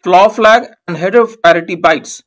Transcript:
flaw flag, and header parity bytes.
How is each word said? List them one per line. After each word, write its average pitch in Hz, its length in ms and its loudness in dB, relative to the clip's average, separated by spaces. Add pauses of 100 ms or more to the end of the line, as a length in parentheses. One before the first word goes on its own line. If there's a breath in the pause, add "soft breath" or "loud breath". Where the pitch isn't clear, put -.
flaw 180 280 4
flag, 220 380 0 (200)
and 170 80 -8
header 196 300 0 (180)
parity 170 320 0
bytes. 160 500 -4